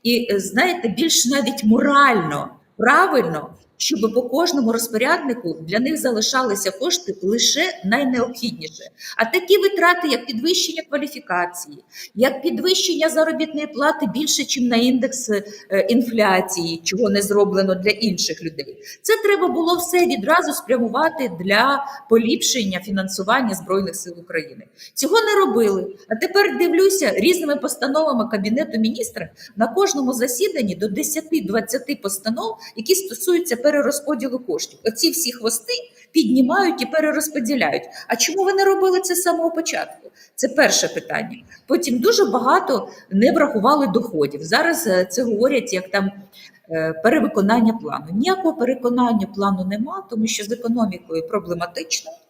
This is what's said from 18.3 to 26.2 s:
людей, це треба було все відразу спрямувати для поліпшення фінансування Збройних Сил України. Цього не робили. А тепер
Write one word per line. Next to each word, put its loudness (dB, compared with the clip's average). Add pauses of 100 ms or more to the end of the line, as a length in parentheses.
людей, -10 (260)
це 2 (120)
треба 4
було 2
все 2
відразу 0
спрямувати -2 (100)
для 2 (260)
поліпшення 2
фінансування -2
Збройних -2
Сил -12
України. -8 (300)
Цього 2
не 4
робили. 0 (120)
А -2
тепер 2